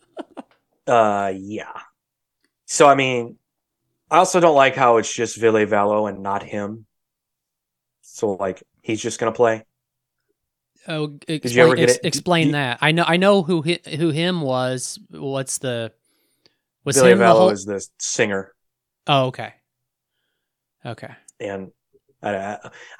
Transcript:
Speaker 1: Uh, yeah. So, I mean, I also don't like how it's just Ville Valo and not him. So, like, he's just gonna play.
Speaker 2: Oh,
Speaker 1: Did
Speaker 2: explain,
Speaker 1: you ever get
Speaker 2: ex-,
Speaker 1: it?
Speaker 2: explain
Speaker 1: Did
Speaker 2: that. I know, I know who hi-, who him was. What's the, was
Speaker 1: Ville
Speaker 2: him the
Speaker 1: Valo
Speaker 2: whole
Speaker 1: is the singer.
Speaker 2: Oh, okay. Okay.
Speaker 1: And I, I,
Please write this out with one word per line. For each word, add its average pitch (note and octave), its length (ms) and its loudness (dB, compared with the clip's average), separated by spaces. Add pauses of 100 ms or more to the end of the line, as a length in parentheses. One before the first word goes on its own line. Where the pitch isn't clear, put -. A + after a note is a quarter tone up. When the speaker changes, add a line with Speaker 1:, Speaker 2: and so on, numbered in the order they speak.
(880)
Speaker 1:
Uh, G#2 500 2
yeah. G2 440 -14 (840)
So, - 220 4
I C#3 60 8
mean, B2+ 440 -2 (680)
I D#3 100 2
also F#3 200 2
don't E3 160 4
like C3+ 220 4
how A#2+ 220 4
it's G#2 140 -4
just A#2 240 -6
Ville A2 300 2
Valo G#2 420 0
and G2 140 -12
not G2+ 220 -6
him. G#2+ 420 -10 (1160)
So, - 320 -6
like, F#2 280 -8 (200)
he's A2 200 -6
just A2+ 160 -8
gonna A2+ 140 -2
play. A2+ 320 0 (1200)
Speaker 2:
Oh, D#3 220 -6
Speaker 1:
Did D3 360 -10
Speaker 2:
explain, A#2+ 120 -2
Speaker 1:
you B2+ 80 8
ever B2+ 100 6
get B2 160 2
Speaker 2:
ex-, B2 60 2
Speaker 1:
it? - 80 -12
Speaker 2:
explain E3 420 0
Speaker 1:
Did D3 80 0
Speaker 2:
that. C3 280 -2
I D3+ 100 2
know, E3+ 120 0
I E3 120 0
know G3 260 4
who D#3+ 200 -2
hi-, E3+ 180 -4 (160)
who E3 140 0
him E3+ 320 -2
was. B2+ 580 -4 (100)
What's C3+ 480 -8
the, A#2 340 -8 (920)
was C#3 120 -4
Speaker 1:
Ville C3 100 4
Speaker 2:
him A#2+ 120 8
the A#2 60 2
Speaker 1:
Valo A2+ 80 6
Speaker 2:
whole A2 180 6
Speaker 1:
is G2 140 -6
the G2 200 -8 (140)
singer. G2+ 560 -4 (540)
Speaker 2:
Oh, C#3 180 2
okay. A#2 280 -12 (1300)
Okay. A#2 260 -14 (300)
Speaker 1:
And G2 320 -12 (500)
I, G#2 140 -4
I, G2+ 340 -10 (280)